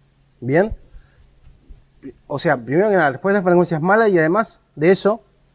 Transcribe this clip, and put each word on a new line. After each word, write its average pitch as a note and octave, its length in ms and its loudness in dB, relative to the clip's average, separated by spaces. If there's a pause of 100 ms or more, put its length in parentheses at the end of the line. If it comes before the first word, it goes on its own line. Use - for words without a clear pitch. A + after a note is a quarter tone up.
(400)
¿bien? D#3+ 340 -2 (1500)
O C#3 120 -6
sea, D3+ 180 0
primero C3+ 320 -2
que G#3 60 0
nada, E3+ 120 2
la C#3 60 0
respuesta G3 280 -2
a - 20 -2
frecuencia F3 340 2
es C#3+ 60 -6
mala G#3 260 2
y F#3 100 2
además F3 420 -2 (140)
de D#3 160 2
eso, G3+ 320 0 (320)